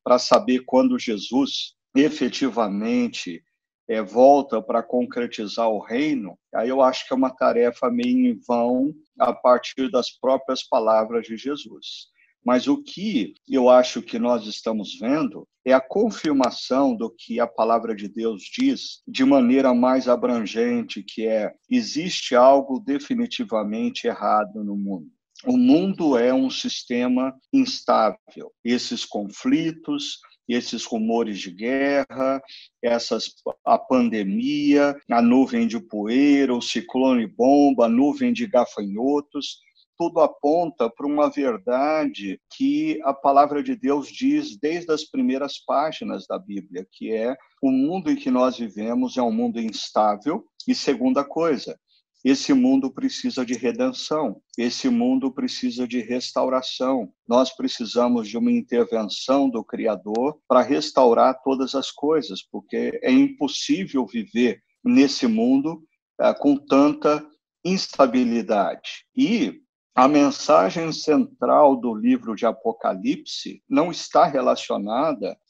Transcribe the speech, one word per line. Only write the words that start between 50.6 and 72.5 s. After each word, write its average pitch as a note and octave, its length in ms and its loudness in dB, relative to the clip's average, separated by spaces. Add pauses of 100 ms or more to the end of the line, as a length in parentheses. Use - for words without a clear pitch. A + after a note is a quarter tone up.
E B2+ 60 2
segunda C3 500 0
coisa, D3+ 520 -4 (480)
esse C3+ 280 2
mundo C3 400 4
precisa B2+ 540 -4
de B2 80 -4
redenção, B2+ 840 -4 (160)
esse A#2 320 -2
mundo B2+ 440 0
precisa B2+ 540 -4
de A#2+ 140 -4
restauração. B2+ 1120 -4 (140)
Nós B2+ 280 2
precisamos A#2+ 720 -2
de A2 80 -8
uma A#2+ 140 0
intervenção A#2+ 960 0
do A#2 160 -4
Criador G#2+ 760 -4 (100)
pra B2+ 120 6
restaurar B2+ 840 4
todas C3+ 320 -2
as C3 160 -4
coisas, D3 500 -2
porque A#2 600 -8
é C3 80 0
impossível C#3 920 0
viver A2 560 -2 (240)
nesse C3 440 4
mundo, C3+ 560 0 (340)
ah, - 160 2
com C#3+ 220 2
tanta D3 680 2 (400)
instabilidade. A#2 1400 0 (100)
E C#3+ 440 0 (340)
a C3 140 6
mensagem D#3 840 2
central C3+ 840 2
do A#2 180 -4
livro A2+ 400 0
de A2+ 120 -2
Apocalipse A2 1200 -6